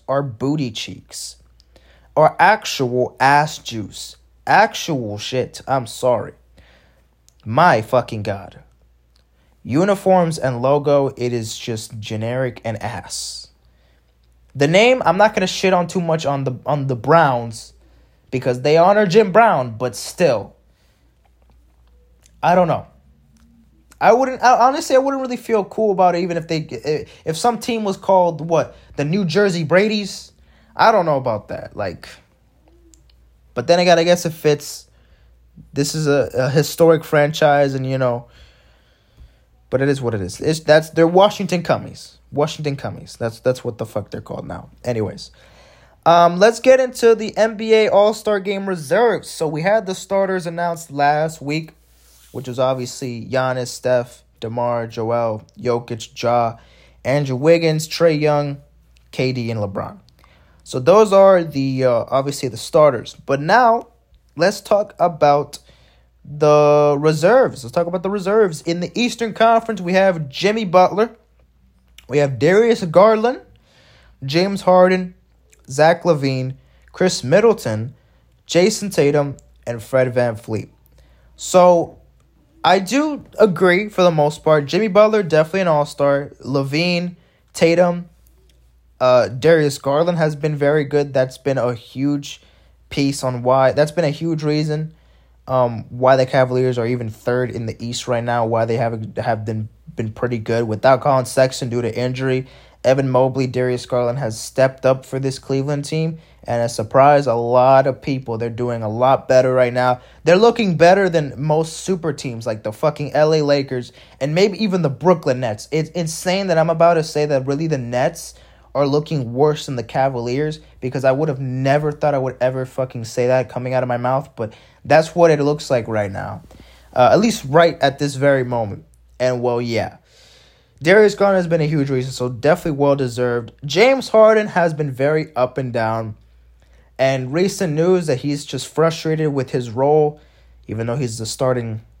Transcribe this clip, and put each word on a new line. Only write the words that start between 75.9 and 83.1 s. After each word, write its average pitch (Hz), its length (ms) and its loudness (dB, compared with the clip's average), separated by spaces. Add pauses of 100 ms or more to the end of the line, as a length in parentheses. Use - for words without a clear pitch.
LaVine, 135 520 -2 (360)
Chris 180 320 -2
Middleton, 135 720 0 (540)
Jason 202 420 0
Tatum, 143 480 0 (300)
and 120 160 -8
Fred 127 300 0
VanVleet. 113 560 -4 (640)
So, 180 640 2 (640)
I 185 140 4
do 269 460 -2 (120)